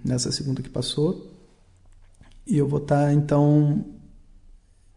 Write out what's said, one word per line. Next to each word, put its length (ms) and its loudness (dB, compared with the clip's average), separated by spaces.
nessa 280 -4
segunda 300 -6
que 80 -14
passou, 600 -4
e 100 0
eu 100 2
vou 120 -2
tá, 340 2
então, 720 4